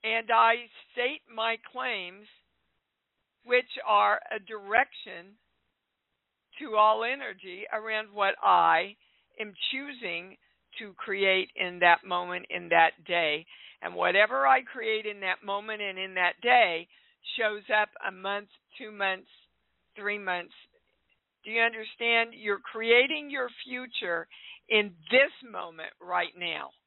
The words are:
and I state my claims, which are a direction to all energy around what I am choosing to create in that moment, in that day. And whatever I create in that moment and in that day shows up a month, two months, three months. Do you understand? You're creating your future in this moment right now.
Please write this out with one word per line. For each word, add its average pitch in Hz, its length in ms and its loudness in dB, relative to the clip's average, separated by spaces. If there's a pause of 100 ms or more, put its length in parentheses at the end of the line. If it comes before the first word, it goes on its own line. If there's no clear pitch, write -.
and 220 300 -2
I 226 200 6 (380)
state 262 300 -4 (120)
my 226 240 -2 (140)
claims, 208 540 -8 (1200)
which 247 240 2 (160)
are 208 340 4 (140)
a 220 60 -8
direction 202 960 -4 (1200)
to 240 160 -8
all 214 280 4
energy 202 680 -8
around 220 400 -4
what 202 300 0
I 175 540 4 (440)
am 214 140 -10 (180)
choosing 233 640 -10 (440)
to 208 140 -14
create 196 600 0
in 180 240 -6
that 175 240 6
moment, 180 460 -6
in 175 200 -8
that 165 220 6 (140)
day. 165 400 -2 (380)
And 175 120 -10
whatever 214 520 4
I 262 140 6
create 220 440 -6
in 208 160 -8
that 185 220 -4
moment 208 380 -8
and 190 160 -8
in 190 180 -8
that 180 260 2
day 208 460 4 (500)
shows 214 260 -2 (120)
up 208 140 2 (180)
a 196 40 -6
month, 196 360 -8 (300)
two 214 140 -16
months, 190 360 -4 (680)
three 208 240 -6
months. 180 340 -6 (880)
Do 208 60 -16
you 226 120 0
understand? 233 760 0
You're 208 240 -4
creating 254 720 0
your 254 180 -6 (160)
future 226 640 -6 (420)
in 208 220 2 (180)
this 269 220 6 (200)
moment 165 380 -12 (100)
right 175 380 -4
now. 156 320 -8 (180)